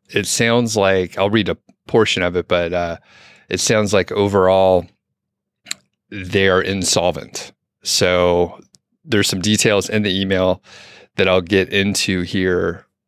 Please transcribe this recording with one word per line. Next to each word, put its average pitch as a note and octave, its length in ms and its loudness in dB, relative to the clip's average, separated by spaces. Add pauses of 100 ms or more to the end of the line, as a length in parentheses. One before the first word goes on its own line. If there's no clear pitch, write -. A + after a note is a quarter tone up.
(100)
it G2+ 160 -2
sounds A#2 500 0
like, F#2+ 420 0
I'll G2 100 0
read G#2 220 0
a E2 80 -4 (280)
portion G#2+ 360 0
of F2+ 140 -2
it, F2 120 -4
but, F2 240 -2
uh, F2 240 -4 (540)
it G2 80 -4
sounds G#2+ 340 0
like F#2+ 200 0
overall F#2+ 760 4 (1200)
they G2 380 0
are F#2 140 2
insolvent. F2+ 920 -4 (300)
So F2+ 760 0 (460)
there's G#2+ 240 0
some F#2+ 140 -4
details G#2 480 0
in G#2+ 120 -2
the F#2+ 160 -2
email F#2 440 -2 (540)
that F#2+ 120 2
I'll F#2 140 2
get F#2 280 0
into G2 520 -2
here, F2+ 640 -2 (220)